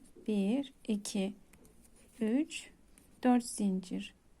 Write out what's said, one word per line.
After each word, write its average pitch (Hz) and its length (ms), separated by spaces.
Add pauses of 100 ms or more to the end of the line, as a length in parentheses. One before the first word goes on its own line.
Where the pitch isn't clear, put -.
(260)
Bir, 214 460 (160)
iki, 202 440 (880)
üç, 247 500 (520)
dört 247 220
zincir. 190 680 (260)